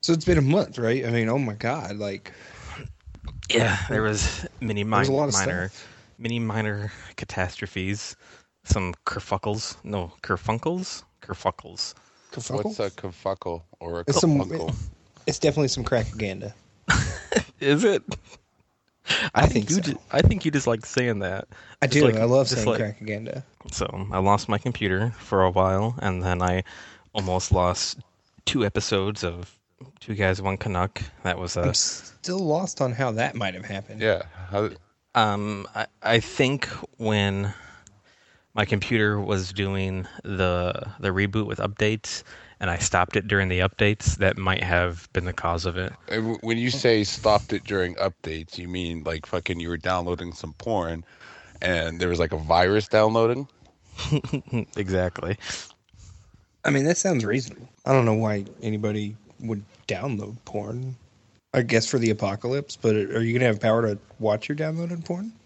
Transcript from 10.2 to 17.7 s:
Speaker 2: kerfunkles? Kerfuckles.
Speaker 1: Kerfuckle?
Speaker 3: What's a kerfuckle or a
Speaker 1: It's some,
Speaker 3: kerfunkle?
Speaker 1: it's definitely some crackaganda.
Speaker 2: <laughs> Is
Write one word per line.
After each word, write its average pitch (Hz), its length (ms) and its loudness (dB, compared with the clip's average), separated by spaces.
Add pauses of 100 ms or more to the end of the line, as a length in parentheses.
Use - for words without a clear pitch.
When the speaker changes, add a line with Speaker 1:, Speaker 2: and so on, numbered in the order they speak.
Speaker 2:
kerfunkles? 120 800 -4 (180)
Kerfuckles. - 760 -6 (380)
Speaker 1:
Kerfuckle? 127 320 -6
Speaker 3:
What's 214 160 -6
a 101 100 -2
kerfuckle 90 720 -6 (180)
or 85 200 -6
a 87 60 -8
Speaker 1:
It's 143 140 4
some, 160 180 6
Speaker 3:
kerfunkle? 92 360 -4 (520)
Speaker 1:
it's 151 120 -2
definitely 147 300 2
some 127 160 -4
crackaganda. 107 680 -2 (540)
Speaker 2:
<laughs> - 540 -4
Is 147 240 4